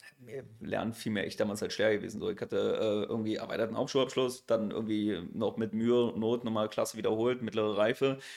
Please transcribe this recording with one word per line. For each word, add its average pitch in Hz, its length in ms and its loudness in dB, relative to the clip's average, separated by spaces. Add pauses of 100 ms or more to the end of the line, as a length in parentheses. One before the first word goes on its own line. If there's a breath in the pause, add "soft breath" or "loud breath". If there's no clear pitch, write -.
(200 loud breath)
mir 123 260 -12 (160)
lernen 107 320 -2
viel - 180 -4
mehr 101 160 0
echt - 120 -8
damals 104 220 0
halt 113 120 -4
schwer 107 220 4
gewesen. 98 260 -4
So, 92 80 -2
ich 95 100 -4
hatte, - 180 -4
äh, 104 520 2
irgendwie 110 260 -2
erweiterten 113 420 -2
Hauptschulabschluss, 127 680 0
dann 110 260 0
irgendwie 107 480 0 (140)
noch 101 240 0
mit 107 160 -2
Mühe 120 320 6
und 110 120 -2
Not 113 280 0
nochmal 110 240 0
Klasse 113 280 -2
wiederholt, 113 440 2
mittlere 107 360 0
Reife. 135 420 2 (180 loud breath)